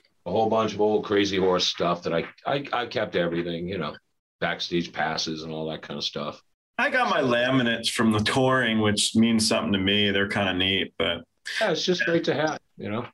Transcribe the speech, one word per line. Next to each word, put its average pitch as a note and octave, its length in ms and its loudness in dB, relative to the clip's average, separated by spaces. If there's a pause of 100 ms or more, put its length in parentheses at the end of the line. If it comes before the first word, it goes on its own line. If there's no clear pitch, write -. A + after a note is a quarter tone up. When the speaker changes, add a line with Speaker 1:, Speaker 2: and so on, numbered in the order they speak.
(260)
Speaker 1:
A F2+ 60 -6
whole G#2+ 180 2
bunch G#2+ 240 2
of G2 80 0
old G#2+ 220 2
Crazy G2+ 340 2
Horse F2+ 280 2
stuff F2 380 -2
that E2+ 100 -2
I, E2 120 0 (200)
I, C#3 260 -2
I A#2+ 140 -2
kept A2+ 300 -4
everything, E2+ 520 -2
you F#2+ 100 -4
know, D2 180 -6 (440)
backstage E2+ 540 -2
passes D#2 500 -4
and D#2+ 80 -10
all D#2+ 180 -6
that D2+ 120 -8
kind D2 160 -12
of D2 60 -8
stuff. D2 380 -8 (360)
Speaker 2:
I C4+ 140 0
got B3 180 2
my F3 120 2
laminates A#2+ 680 2
from A2+ 220 2
the G#2+ 80 2
touring, B2+ 600 2
which G#2 340 2
means A2+ 320 4
something - 260 0
to F#2+ 60 2
me. G2+ 320 2
They're G2 160 2
kinda G2+ 260 0
neat, F#2 460 0
but E2+ 240 -2 (360)
Speaker 1:
Yeah, G#3+ 120 2
it's D#3 120 -2
just F3+ 220 0
great E3+ 200 2
to D#3+ 100 0
have, D3 240 -2 (180)
you - 140 -6
know. G#2+ 220 -4